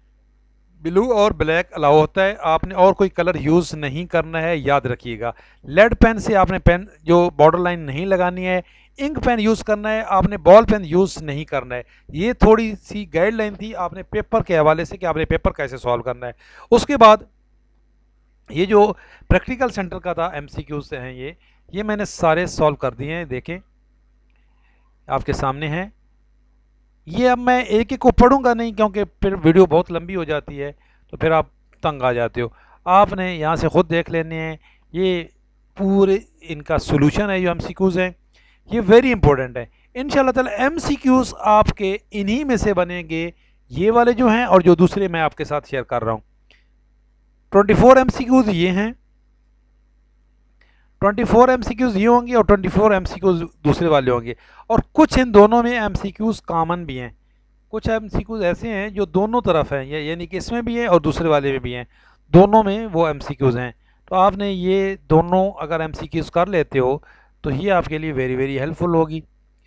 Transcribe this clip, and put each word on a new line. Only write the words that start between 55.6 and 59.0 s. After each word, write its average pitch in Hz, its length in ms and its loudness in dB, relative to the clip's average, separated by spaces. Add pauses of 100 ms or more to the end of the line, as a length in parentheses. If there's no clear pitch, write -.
में 240 100 -2
एमसीक्यूज़ 214 760 -6
कॉमन 170 380 -2
भी 131 100 -10
हैं, 120 180 -12 (580)
कुछ 220 180 -6
एमसीक्यूज़ 220 540 -6
ऐसे 175 260 -4
हैं 208 240 -8
जो 196 140 -4